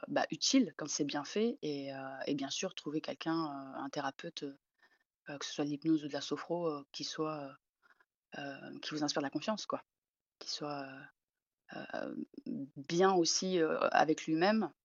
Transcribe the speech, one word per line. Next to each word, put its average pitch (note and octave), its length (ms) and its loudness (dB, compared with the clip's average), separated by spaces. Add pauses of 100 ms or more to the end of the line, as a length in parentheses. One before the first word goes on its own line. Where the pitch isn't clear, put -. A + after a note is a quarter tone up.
bah, C#3 240 2
utiles F#3+ 460 4
quand D3+ 120 -4
c'est - 160 0
bien C#3+ 200 -2
fait A#3 360 0
et C#3 320 -4
heu C3+ 40 -8 (300)
et C#3+ 80 2
bien C3+ 140 -2
sûr - 260 -4
trouver D3+ 260 -4
quelqu'un, D#3+ 340 -2 (100)
heu, C3+ 380 -6
un C#3 60 -4
thérapeute, C#3+ 540 -6
heu, C#3 140 -6 (720)
heu, C#3+ 80 -8
que - 80 -8
ce - 80 -8
soit D3+ 120 0
de D3 40 0
l'hypnose D3+ 360 2
ou - 20 -4
de C#3 60 -6
la C#3 80 -2
sophro, E3+ 480 -2
heu, C#3+ 220 -4
qui - 140 -8
soit, D3 520 -4 (800)
heu, C#3+ 40 -6
heu, C#3 400 -10
qui - 100 -6
vous D3+ 120 -2
inspire D3 180 2
de C#3 60 0
la - 40 -8
confiance, G3+ 340 -2
quoi. - 180 -4 (560)
Qui - 100 -10
soit, D3 360 -6 (880)
heu, - 40 -8 (160)
heu, - 320 -4 (500)
bien E3+ 360 6
aussi, F3+ 460 4
heu, D#3 180 4 (160)
avec D3+ 340 6
lui-même F#3 440 4 (140)